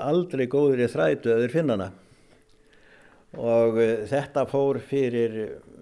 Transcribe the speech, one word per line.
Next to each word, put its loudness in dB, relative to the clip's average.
aldrei 0
góðri 2
þrætu 0
ef 4
þeir -2
finna 0
hana. -4
Og, 2
eh, 2
þetta -2
fór 0
fyrir, -2